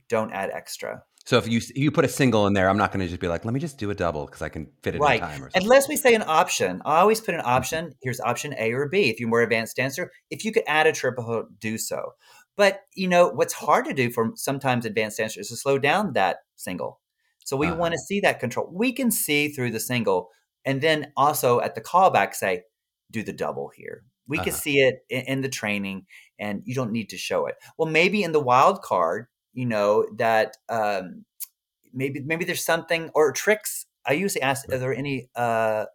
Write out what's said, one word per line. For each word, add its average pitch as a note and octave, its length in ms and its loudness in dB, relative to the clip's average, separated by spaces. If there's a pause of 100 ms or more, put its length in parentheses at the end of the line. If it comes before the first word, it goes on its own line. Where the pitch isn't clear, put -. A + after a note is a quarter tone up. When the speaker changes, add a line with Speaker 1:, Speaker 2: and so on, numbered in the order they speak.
(100)
Speaker 1:
Don't A2 220 -2
add F#2+ 180 -6
extra." - 540 -10 (200)
Speaker 2:
So B2 140 4
if G#2+ 100 0
you A#2 100 2
s-, - 160 -6
you C#3+ 160 2
put E3 140 2
a B2+ 40 2
single A2 380 4
in G2+ 80 2
there, F#2+ 140 4
I'm G2 80 4
not G2 160 2
gonna F#2 160 -2
just F2 120 -8
be F2+ 80 -4
like, E2+ 180 -4
"Let A2+ 80 -4
me C#3 60 -2
just D#3+ 180 -10
do G#2 120 -6
a G2+ 40 -4
double D#2 320 -4
'cause - 160 -12
I D2+ 80 -6
can D#2 160 -10 (160)
fit D#2+ 120 -4
it - 20 -4
in - 40 -2
Speaker 1:
Right. C3 200 2
Speaker 2:
time," D2+ 240 -10
or - 60 -16
something. F#3 120 0
Speaker 1:
Unless C4+ 260 6
we D4+ 80 -2
say A#3+ 180 4
an G#3+ 120 0
option. A#2 580 0
I D3+ 160 2
always A3 200 4
put F3+ 140 -4
an D#3+ 60 -6
Speaker 2:
Mm-hmm. - 100 -4
Speaker 1:
option. D3+ 520 -2
Here's B2+ 180 -6
option A#2+ 380 -4
A A2+ 140 0
or C#3 160 -2
B. F3+ 200 2
If A2 120 -2
you're A#2 100 -4
more A#2 120 4
advanced A2+ 340 -2
dancer, C3+ 340 -4 (180)
if D#3 160 -10
you G#3+ 80 -4
could - 140 2
add D#3 200 4
a D#3 60 4
triple, A#2 560 -4 (120)
do A2 180 -4
so. - 340 -6 (440)
But, G3 240 4 (160)
you F#3 100 -2
know, F3 220 6
what's D#3+ 240 -2
hard F#3+ 320 2
to D#4 100 -6
do B2 160 0
for A2+ 240 0
sometimes C3 500 -2
advanced G#2+ 340 -2
dancers A2 260 -4
is - 60 -10
to A#2 60 -10
slow C#3 220 0
down D#3 360 0
that F#2+ 240 2 (180)
single. E2 440 -8 (440)
So C3+ 120 -4
we D#3 120 0
Speaker 2:
Uh-huh. E3 80 -2
Speaker 1:
wanna E3+ 220 -2
see G3 240 -4
that C#3+ 180 2
control. A#2+ 320 -4
We A#3 200 0
can A#3+ 200 0
see D3 380 2
through B2 200 -2
the A2 80 -4
single G#2 520 0 (340)
and C3+ 160 0
then D#3 360 0
also C3+ 440 4
at - 160 -4
the A2 40 -8
callback C3+ 540 4
say, F#2+ 300 -2 (480)
"Do A2+ 100 -4
the E2+ 100 -8
double D2 360 -6
here." - 340 -18 (240)
We D#3 120 -4
can F3+ 140 -2
Speaker 2:
Uh-huh. - 80 -6
Speaker 1:
see C#3 200 2
it B2+ 280 4
in, B2 180 -4
in C3+ 160 -2
the C3+ 60 -2
training, G2 580 -4 (320)
and G#2 280 -6
you B2 80 -6
don't B2 180 -4
need A2+ 180 -4
to F#2 60 -14
show E2+ 300 -2
it. - 100 -8 (220)
Well, D#3+ 100 -2
maybe F3+ 360 2
in E3 80 -4
the D3+ 80 4
wild C#3+ 420 4
card, F#2 460 0 (260)
you B2+ 100 -6
know, G#2+ 400 4 (120)
that, A2 400 2 (120)
um, G#2 560 -4 (720)
maybe, C#3 260 -4
maybe E3 240 -4
there's E3 200 -6
something E3 500 -2
or D3+ 180 4
tricks. - 540 -2 (180)
I C3+ 80 2
usually F3 300 0
ask, C3 260 -2
Speaker 2:
Right. C3 80 -2
Speaker 1:
"Are - 40 0
there C3 140 -2
any, C#3 400 -6
uh, A2+ 600 0